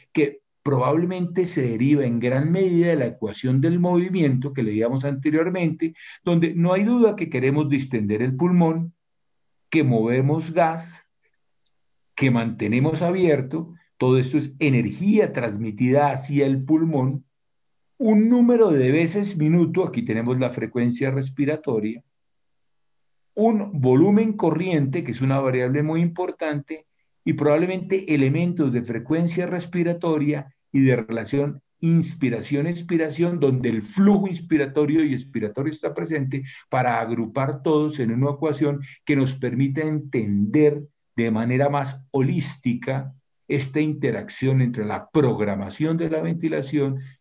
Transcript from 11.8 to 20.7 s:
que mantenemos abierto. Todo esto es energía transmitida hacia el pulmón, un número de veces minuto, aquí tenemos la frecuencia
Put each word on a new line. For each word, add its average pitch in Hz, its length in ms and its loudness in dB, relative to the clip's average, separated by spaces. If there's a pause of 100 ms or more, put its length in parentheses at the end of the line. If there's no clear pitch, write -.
que 135 160 2
mantenemos 120 680 0
abierto. 165 720 0 (220)
Todo 127 240 2
esto 131 180 0
es - 220 -6
energía 160 720 2
transmitida 120 800 0
hacia 139 340 -2
el 135 180 0
pulmón, 147 600 0 (720)
un 220 320 4
número 240 400 6
de 131 220 4
veces 170 460 0
minuto, 165 480 2
aquí 120 180 -4
tenemos 117 340 -2
la 127 140 0
frecuencia 120 600 -2